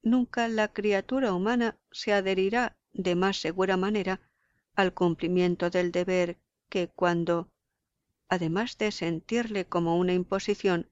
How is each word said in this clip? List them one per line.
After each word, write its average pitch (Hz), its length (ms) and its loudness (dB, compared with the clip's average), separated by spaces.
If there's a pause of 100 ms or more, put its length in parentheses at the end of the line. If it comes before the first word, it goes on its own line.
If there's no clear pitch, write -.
Nunca 240 460 0
la 214 260 0
criatura 208 640 0
humana 226 420 0 (140)
se - 220 -4
adherirá 196 640 0 (160)
de 180 240 0
más 190 240 0
segura 185 360 0
manera 190 440 -2 (560)
al 190 180 2
cumplimiento 175 760 2
del 180 200 0
deber 180 480 0 (300)
que 180 180 -2
cuando, 170 640 0 (760)
además 180 500 -2
de 214 140 -2
sentirle 196 760 -4
como 170 320 0
una 180 140 2
imposición 180 800 -2